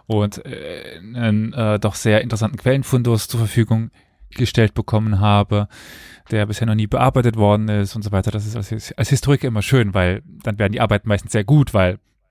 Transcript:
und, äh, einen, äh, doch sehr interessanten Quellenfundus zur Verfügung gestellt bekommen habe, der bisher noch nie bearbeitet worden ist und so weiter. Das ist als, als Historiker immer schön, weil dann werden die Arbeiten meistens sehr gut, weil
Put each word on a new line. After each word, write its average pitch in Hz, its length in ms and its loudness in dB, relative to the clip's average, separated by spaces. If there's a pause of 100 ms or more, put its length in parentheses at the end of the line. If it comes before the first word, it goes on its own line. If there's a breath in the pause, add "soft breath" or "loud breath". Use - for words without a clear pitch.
und, 104 400 -2
äh, 85 540 -14
einen, 110 520 -2
äh, 107 280 0
doch 104 160 -2
sehr 107 240 2
interessanten 110 380 -4
Quellenfundus 123 680 2
zur 117 140 -2
Verfügung 113 500 0 (440 soft breath)
gestellt 113 380 2
bekommen 107 480 0
habe, 104 480 2 (640 loud breath)
der 107 160 0
bisher 107 200 -4
noch 110 80 0
nie 107 120 0
bearbeitet 120 500 2
worden 107 320 2
ist 104 280 -2
und 110 60 -8
so 98 100 -6
weiter. 98 180 0
Das 104 160 -4
ist 107 100 -8
als, 107 400 -8
als - 140 -2
Historiker 139 360 2
immer 113 140 -2
schön, 110 320 2
weil 92 320 0
dann - 340 -8
werden 101 140 0
die - 80 -2
Arbeiten 107 260 0
meistens 104 260 -2
sehr 107 120 0
gut, 139 300 2
weil 92 240 2 (320)